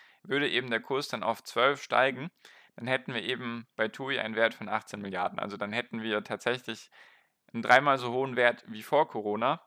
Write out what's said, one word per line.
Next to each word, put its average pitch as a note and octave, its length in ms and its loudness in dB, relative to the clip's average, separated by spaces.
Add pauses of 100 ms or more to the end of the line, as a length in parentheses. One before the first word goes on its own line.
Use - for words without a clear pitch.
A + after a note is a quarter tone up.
(220)
Würde C#3+ 260 0
eben A#2+ 220 0
der A2+ 100 0
Kurs C#3 280 -4
dann A2 140 -6
auf G#2+ 200 -2
zwölf C#3 400 2
steigen, C3 480 2 (460)
dann A#2 100 -10
hätten B2+ 280 -2
wir A2+ 80 -2
eben A#2 440 -6 (100)
bei A2 120 0
tui C3 300 -4
einen A2 160 -4
Wert A2+ 180 4
von A2 160 -12
achtzehn G#2+ 320 -6
Milliarden. G2+ 380 -4
Also - 180 -4
dann G#2 160 -6
hätten A#2 300 -4
wir G#2+ 220 0
tatsächlich A#2 640 -6 (600)
einen A#2 100 -6
dreimal C3+ 360 6
so B2 140 -4
hohen C3 240 -2
Wert A#2+ 300 4
wie G#2+ 160 -12
vor D3+ 260 2
Corona, A2 580 -2